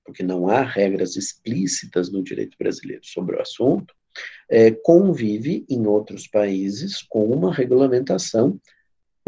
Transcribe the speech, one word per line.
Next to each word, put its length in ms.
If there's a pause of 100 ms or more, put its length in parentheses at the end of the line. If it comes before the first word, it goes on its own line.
porque 180
não 260
há 140
regras 540
explícitas 960
no 120
direito 360
brasileiro 460
sobre 320
o 60
assunto, 520 (540)
é, 220
convive 1000
em 180
outros 400
países 760
com 240
uma 260
regulamentação 1080 (680)